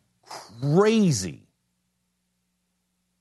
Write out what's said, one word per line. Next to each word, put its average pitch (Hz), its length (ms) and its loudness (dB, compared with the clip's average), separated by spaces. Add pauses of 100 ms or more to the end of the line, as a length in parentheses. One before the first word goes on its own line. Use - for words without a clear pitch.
(260)
crazy. 143 1200 -2 (1700)